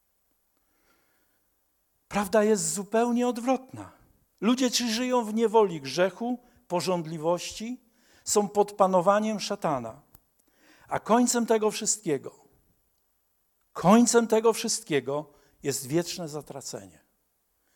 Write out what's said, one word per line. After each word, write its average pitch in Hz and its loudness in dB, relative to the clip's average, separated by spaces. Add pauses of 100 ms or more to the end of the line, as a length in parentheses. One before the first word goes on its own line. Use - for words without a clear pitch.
(2000)
Prawda 208 2
jest 208 0
zupełnie 233 0
odwrotna. 240 -4 (480)
Ludzie 247 2
ci 240 -2
żyją 247 0
w 214 -6
niewoli 214 2
grzechu, 185 -2 (300)
pożądliwości, 175 -4 (440)
są 208 0
pod 202 0
panowaniem 202 2
szatana. 135 -4 (880)
A 139 -4
końcem 240 2
tego 214 2
wszystkiego, - -4 (1300)
końcem 233 6
tego 220 4
wszystkiego 147 -4 (300)
jest 135 -6
wieczne 170 -4
zatracenie. 127 -14 (760)